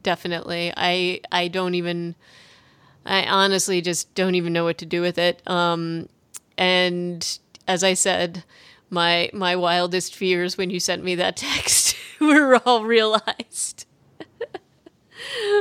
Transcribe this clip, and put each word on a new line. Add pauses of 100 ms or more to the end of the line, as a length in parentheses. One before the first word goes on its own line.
Definitely.
I, (120)
I
don't
even (920)
I
honestly
just
don't
even
know
what
to
do
with
it.
Um, (480)
and (300)
as
I
said, (460)
my,
my
wildest
fears
when
you
sent
me
that
<laughs>
text (240)
were
all
realized.
<laughs> (1700)